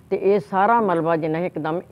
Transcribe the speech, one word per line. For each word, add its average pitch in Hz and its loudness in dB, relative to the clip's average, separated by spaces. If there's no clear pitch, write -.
ਤੇ 190 -2
ਇਹ 196 4
ਸਾਰਾ 208 2
ਮਲਬਾ 170 0
ਜਿੰਨਾ 160 -4
ਸੀ 180 -4
ਇੱਕਦਮ 160 -6